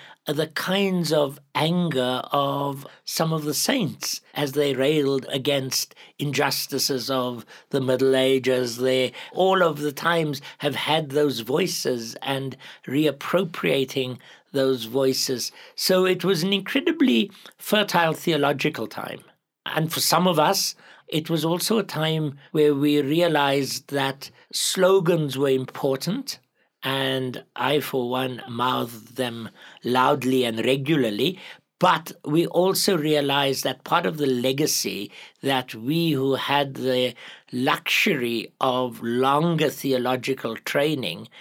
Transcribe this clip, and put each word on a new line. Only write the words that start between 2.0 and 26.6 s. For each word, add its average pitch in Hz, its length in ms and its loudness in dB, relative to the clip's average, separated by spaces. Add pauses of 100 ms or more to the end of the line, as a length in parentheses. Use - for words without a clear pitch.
of 139 560 -2 (180)
some 165 280 -2
of 151 120 -2
the 147 100 -2
saints - 640 -2 (140)
as 143 180 -2
they 143 220 2
railed 139 560 2
against 135 640 -2 (240)
injustices 135 920 -2
of 123 340 -2 (260)
the 139 100 0
Middle 131 340 4
Ages. 127 640 2
They, 131 360 2 (200)
all 190 300 4
of 156 180 2
the 147 100 -2
times 156 500 -2 (180)
have 143 180 -2
had 151 340 0
those 139 300 2
voices 117 800 -2
and 135 340 -6 (300)
reappropriating 139 1300 0 (340)
those 135 320 0
voices. 131 640 -2 (240)
So 185 320 2
it 180 180 0
was 175 200 0
an 196 80 0
incredibly 226 800 0 (260)
fertile 180 540 2
theological 143 720 0
time. - 360 -10 (440)
And 160 260 -2
for - 80 -4
some 175 280 2
of 165 100 2
us, 156 380 2 (300)
it 160 220 -4
was 160 160 0
also 175 340 0
a 202 60 0
time 156 540 -2 (140)
where 147 200 6
we 147 280 4
realized 143 880 2
that 135 420 -4 (220)
slogans 170 840 2
were 139 140 2
important, 135 880 -2 (460)